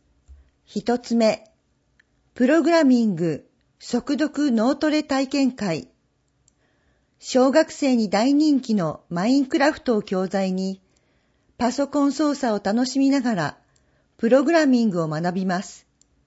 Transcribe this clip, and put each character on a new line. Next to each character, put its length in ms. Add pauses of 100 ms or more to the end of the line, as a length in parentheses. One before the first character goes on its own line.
(640)
一 340
つ 160
目、 380 (800)
プ 140
ロ 160
グ 80
ラ 140
ミ 200
ン 100
グ、 320 (320)
速 400
読 340
脳 220
ト 140
レ 140
体 260
験 240
会。 360 (1300)
小 320
学 220
生 220
に 140
大 240
人 300
気 120
の 360
マ 160
イ 140
ン 60
ク 120
ラ 120
フ 120
ト 160
を 40
教 260
材 240
に、 280 (800)
パ 140
ソ 160
コ 160
ン 80
操 220
作 200
を 80
楽 220
し 140
み 100
な 140
が 120
ら、 240 (600)
プ 100
ロ 160
グ 80
ラ 140
ミ 180
ン 60
グ 100
を 80
学 240
び 140
ま 160
す。 240 (400)